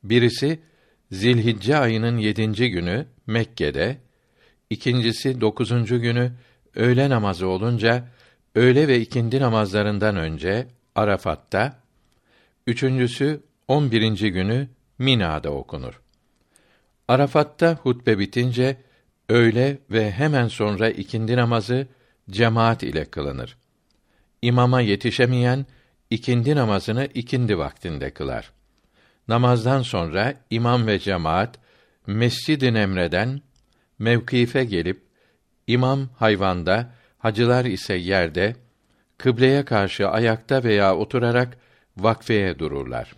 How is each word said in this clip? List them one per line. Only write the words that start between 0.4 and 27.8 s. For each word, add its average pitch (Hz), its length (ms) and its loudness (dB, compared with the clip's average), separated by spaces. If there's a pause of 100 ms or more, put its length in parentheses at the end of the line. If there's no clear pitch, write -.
Zilhicce 113 640 0
ayının 117 400 0
yedinci 110 540 0
günü 90 340 -4 (220)
Mekke'de, 107 680 -2 (720)
ikincisi 120 720 -2
dokuzuncu 117 600 0
günü 120 300 0 (440)
öğle 123 340 2
namazı 98 380 0
olunca, 113 600 0 (480)
öğle 127 320 6
ve 127 120 4
ikindi 117 400 -2
namazlarından 104 760 0
önce 82 520 -4 (280)
Arafat'ta, 104 840 -2 (880)
üçüncüsü 131 760 -2 (240)
on 139 240 2
birinci 107 400 0
günü 107 360 -2 (300)
Mina'da 85 540 0
okunur. 67 500 -10 (1040)
Arafat'ta 151 680 2
hutbe 123 440 0
bitince, 123 580 -2 (520)
öğle 120 480 4 (140)
ve 107 200 0
hemen 135 360 0
sonra 104 420 -2
ikindi 113 480 -4
namazı 117 500 0 (420)
cemaat 113 540 2
ile 73 220 -4
kılınır. 67 520 -10 (840)
İmama 123 400 2
yetişemeyen, 123 840 0 (440)
ikindi 120 460 0
namazını 117 580 0
ikindi 120 440 -2
vaktinde 71 540 -8